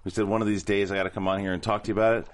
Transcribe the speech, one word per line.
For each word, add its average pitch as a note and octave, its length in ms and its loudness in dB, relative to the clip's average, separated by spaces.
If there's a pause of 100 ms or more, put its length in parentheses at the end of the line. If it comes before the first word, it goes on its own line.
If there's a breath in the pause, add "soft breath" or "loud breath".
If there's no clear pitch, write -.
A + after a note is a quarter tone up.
we F#2+ 40 -6
said, A2 160 0
"One A2 160 2
of G#2 60 0
these G#2 160 0
days G2+ 280 2
I G2 40 -2
gotta F#2 160 0
come F#2+ 160 -4
on F#2+ 120 2
here F#2+ 140 -2
and F2 80 -4
talk G#2 220 -2
to A2+ 60 -4
you G#2+ 40 0
about A2 220 4
it." F2+ 180 -4